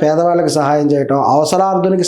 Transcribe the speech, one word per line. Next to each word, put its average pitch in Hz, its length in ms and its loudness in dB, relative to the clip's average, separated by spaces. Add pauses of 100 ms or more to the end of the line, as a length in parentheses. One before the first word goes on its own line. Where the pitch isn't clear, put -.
పేదవాళ్ళకి 165 540 0
సహాయం 147 360 0
చేయటం, 139 260 0 (160)
అవసరార్థునికి 185 720 0